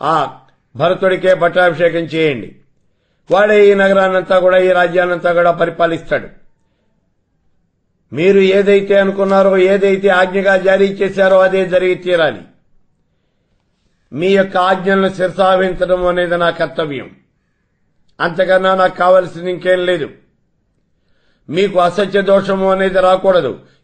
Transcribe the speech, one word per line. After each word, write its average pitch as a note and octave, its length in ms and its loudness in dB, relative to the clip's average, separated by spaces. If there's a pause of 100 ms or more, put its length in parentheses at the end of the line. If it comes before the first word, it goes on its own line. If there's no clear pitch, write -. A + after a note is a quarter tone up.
ఆ D3+ 380 -4 (360)
భరతుడికే F#3 580 -2
పట్టాభిషేకం E3+ 640 0
చేయండి. D3 560 -4 (760)
వాడే G#3 400 4
ఈ - 20 4
నగరాన్నంతా F#3+ 640 2
కూడా, F3+ 180 2
ఈ F#3 100 2
రాజ్యాన్నంతా F3 680 0
కూడా F3 180 2
పరిపాలిస్తాడు. E3 760 -4 (1900)
మీరు F#3+ 260 2
ఏదైతే G3 600 2
అనుకున్నారో, G3 580 2
ఏదైతే F#3+ 500 2
ఆజ్ఞగా F#3+ 500 2
జారీ F#3+ 300 2
చేశారో G3 520 0
అదే F#3+ 260 0
జరిగి F3+ 300 0
తీరాలి. E3 460 -2 (1700)
మీ D#3+ 140 -4
యొక్క G3 300 0
ఆజ్ఞలను F#3+ 520 0
శిరసావహించడం F#3 1000 -2
అనేది F3 300 -2
నా F3 120 0
కర్తవ్యం. D#3 680 -6 (1040)
అంతకన్నా F#3 560 0
నాకు F#3 220 0
కావలసింది F3+ 540 0
ఇంకేం F3+ 340 -2
లేదు. E3 240 -2 (1400)
మీకు F3+ 300 -2
అసత్య F#3+ 420 0
దోషము F#3+ 500 0
అనేది F#3+ 280 0
రాకూడదు. F#3 600 0 (240)